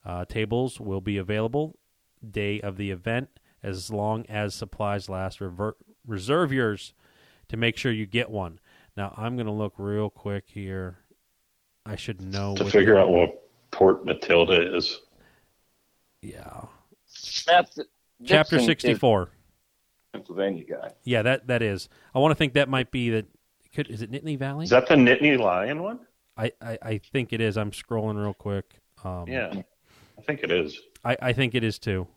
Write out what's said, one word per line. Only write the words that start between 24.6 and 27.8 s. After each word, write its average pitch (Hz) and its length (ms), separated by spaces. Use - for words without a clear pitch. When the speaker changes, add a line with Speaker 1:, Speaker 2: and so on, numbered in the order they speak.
Speaker 2:
Is 180 80
that - 160
the 160 80
Nittany 131 420
Lion 110 460
one? 240 160
Speaker 1:
I, 117 140
I, 113 200
I 110 160
think 123 360
it 113 80
is. 107 160
I'm 104 140
scrolling 107 500